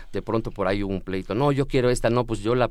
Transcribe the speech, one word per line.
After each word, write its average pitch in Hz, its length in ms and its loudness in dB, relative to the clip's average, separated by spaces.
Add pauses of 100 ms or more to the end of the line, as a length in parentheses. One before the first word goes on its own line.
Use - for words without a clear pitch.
(120)
De 104 100 -4
pronto 110 280 -2
por 98 160 -2
ahí 101 160 2
hubo 98 100 -2
un 95 100 -2
pleito, 95 320 -4
"No, 143 180 2
yo 135 160 0
quiero 123 220 2
esta", 120 200 2
"No, 120 140 2
pues 113 160 -4
yo 110 160 2
la, 120 140 4